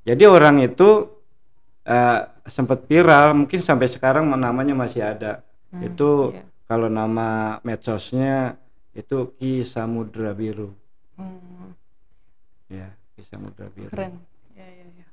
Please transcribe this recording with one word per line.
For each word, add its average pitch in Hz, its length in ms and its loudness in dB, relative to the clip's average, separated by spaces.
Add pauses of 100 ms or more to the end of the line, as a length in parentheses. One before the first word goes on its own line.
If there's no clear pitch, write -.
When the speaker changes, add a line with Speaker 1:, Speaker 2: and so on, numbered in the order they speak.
Speaker 1:
Jadi 127 240 4
orang 151 340 8
itu, 190 460 4 (800)
eh, 120 340 0 (240)
sempet 127 420 -4
viral, 151 520 6
mungkin 147 240 -2
sampai 131 240 0
sekarang 135 420 -2
namanya 131 460 -4
masih 120 320 -6
ada. 107 400 -10 (240)
Speaker 2:
Hmm, 180 160 -14
Speaker 1:
Itu 143 480 -2
Speaker 2:
iya. 92 80 -18 (240)
Speaker 1:
kalau 113 240 -2
nama 110 720 -6
medsosnya 127 960 -6 (340)
itu 127 460 -10
Ki 131 260 -6
Samudra 113 680 -8
Biru. 104 400 -10 (400)
Speaker 2:
Hmm. 180 640 -20 (920)
Speaker 1:
Ya, 95 220 -18 (240)
Ki - 100 -20
Samudra 101 460 -20
Biru. 101 200 -20
Speaker 2:
Keren. 185 280 -12 (340)
Ya, 190 140 -20
ya, 180 220 -20
ya. 175 260 -20